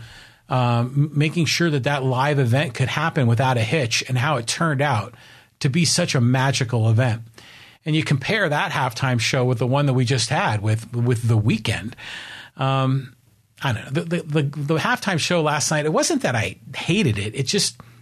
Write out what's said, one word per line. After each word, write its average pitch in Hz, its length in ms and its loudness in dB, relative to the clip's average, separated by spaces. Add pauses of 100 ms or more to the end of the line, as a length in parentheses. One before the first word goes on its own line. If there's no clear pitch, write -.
(480)
um, 120 460 2
m-, 147 180 2
making 151 340 2
sure 170 240 0
that 135 140 0
that 143 200 0
live 135 340 2
event 135 360 2
could 127 140 0
happen 151 380 0
without 123 300 2
a 110 60 0
hitch 117 460 0
and 127 80 -2
how 143 200 0
it 117 100 -4
turned 151 340 -2
out 127 340 0 (440)
to 147 100 0
be 160 160 2
such - 300 0
a 131 60 2
magical 123 680 2
event. 113 340 2 (640)
And 156 120 0
you 151 80 2
compare 175 440 0
that 156 220 0
halftime 131 480 0
show 123 260 0
with 123 140 2
the 127 80 0
one 143 200 2
that 131 80 2
we 131 100 2
just 120 240 0
had 147 340 0
with, 110 320 -2
with 117 320 0
The 113 120 4
Weeknd. 107 560 0 (640)
Um, 135 560 0 (480)
I 139 100 0
don't 107 120 -6
know. 156 180 -4
The, 170 140 -4
the, 160 60 -4
the, 151 200 0
the 143 360 -2
halftime 202 420 -2
show 175 220 0
last 147 280 0
night, 151 160 0
it 156 60 0
wasn't 302 300 0
that 127 120 0
I 95 240 -4 (160)
hated 160 420 0
it. 101 200 -6
It 139 80 -2
just - 360 -2 (220)